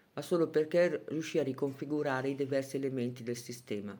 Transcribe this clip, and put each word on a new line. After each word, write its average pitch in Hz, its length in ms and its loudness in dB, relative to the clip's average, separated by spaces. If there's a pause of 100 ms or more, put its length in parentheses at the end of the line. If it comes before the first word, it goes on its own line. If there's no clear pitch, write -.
(140)
ma 147 80 -6
solo 160 280 2
perché 156 580 4
riuscì 160 320 -2
a 143 40 6
riconfigurare 135 840 -2
i 139 60 0
diversi 135 400 0
elementi 127 480 -2
del 120 140 -4
sistema, 104 640 -8